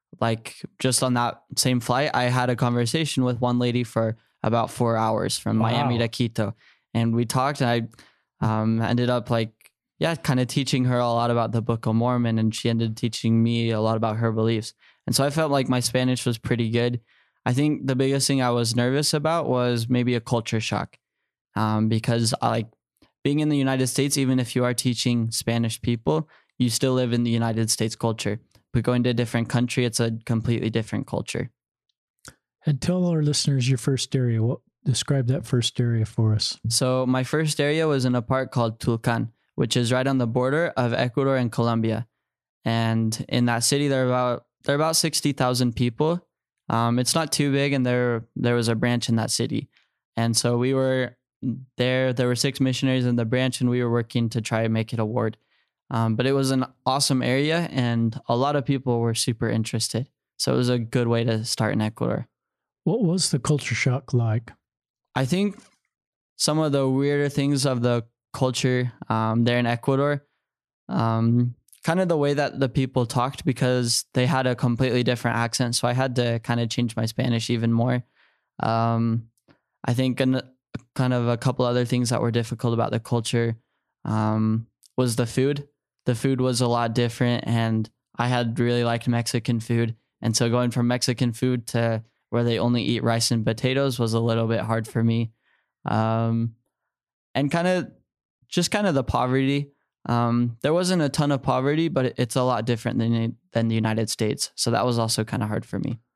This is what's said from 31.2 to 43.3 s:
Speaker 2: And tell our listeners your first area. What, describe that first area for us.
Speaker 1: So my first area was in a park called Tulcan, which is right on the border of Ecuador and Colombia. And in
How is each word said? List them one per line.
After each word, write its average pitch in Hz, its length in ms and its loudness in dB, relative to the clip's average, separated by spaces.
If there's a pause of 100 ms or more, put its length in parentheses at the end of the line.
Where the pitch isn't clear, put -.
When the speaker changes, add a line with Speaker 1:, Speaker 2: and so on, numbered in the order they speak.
Speaker 2:
And 143 160 0
tell 180 240 0
our 170 160 2
listeners 139 480 2
your 131 80 4
first - 380 -2
area. 120 260 2
What, 120 180 0 (240)
describe 135 440 0
that 131 180 0
first - 340 0
area 117 260 2
for 110 280 2
us. - 340 -2
Speaker 1:
So 127 380 0
my 127 180 2
first 151 380 0
area 156 260 2
was 139 160 2
in 123 120 2
a 120 60 2
park 131 300 -2
called 117 280 0
Tulcan, 117 500 0 (260)
which 120 220 0
is 120 160 2
right 127 140 2
on 135 100 2
the 123 100 2
border 131 480 0
of 120 160 0
Ecuador 135 460 0
and 123 140 0
Colombia. 113 560 0 (580)
And 113 640 0
in 123 160 2